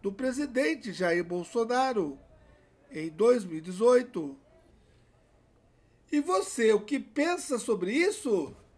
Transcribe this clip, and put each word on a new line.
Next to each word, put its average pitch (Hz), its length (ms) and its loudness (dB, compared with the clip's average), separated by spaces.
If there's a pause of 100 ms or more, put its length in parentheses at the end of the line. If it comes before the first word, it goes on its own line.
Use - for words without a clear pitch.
do 196 100 -4
presidente 262 800 -2
Jair 170 320 0
Bolsonaro 220 920 -2 (720)
em 160 200 -8
dois 214 340 4
mil 165 140 -8
e - 20 -8
dezoito. 185 760 2 (1700)
E 294 100 2
você, 285 520 2
o 208 80 4
que 262 180 -4
pensa 294 600 -2
sobre 202 340 -2
isso? 233 640 0 (240)